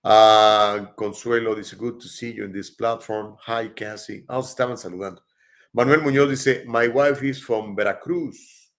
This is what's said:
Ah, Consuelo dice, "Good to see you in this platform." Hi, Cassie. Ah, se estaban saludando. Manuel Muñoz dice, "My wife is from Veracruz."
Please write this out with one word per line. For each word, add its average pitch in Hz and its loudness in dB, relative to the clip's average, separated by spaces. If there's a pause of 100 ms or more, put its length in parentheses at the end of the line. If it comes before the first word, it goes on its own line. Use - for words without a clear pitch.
Ah, 107 6
Consuelo 110 -4
dice, 98 -14
"Good 117 -8
to - -20
see 117 -12
you 107 -10
in 95 -12
this 98 -10
platform." 107 -6 (120)
Hi, 113 -6
Cassie. 107 -14
Ah, 127 -6
se 131 -10
estaban 123 -4
saludando. 90 -12 (460)
Manuel 135 2
Muñoz 139 2
dice, 135 -2
"My 117 2
wife 139 0
is 135 -6
from 107 -4
Veracruz." 123 -6